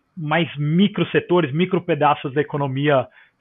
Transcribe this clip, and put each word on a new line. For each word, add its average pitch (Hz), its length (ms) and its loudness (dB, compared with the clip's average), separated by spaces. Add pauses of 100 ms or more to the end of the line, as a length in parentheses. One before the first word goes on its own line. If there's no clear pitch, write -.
(140)
mais 156 440 -2
microsetores, 165 960 2
micropedaços 156 800 0
da 147 80 2
economia, 143 640 0 (320)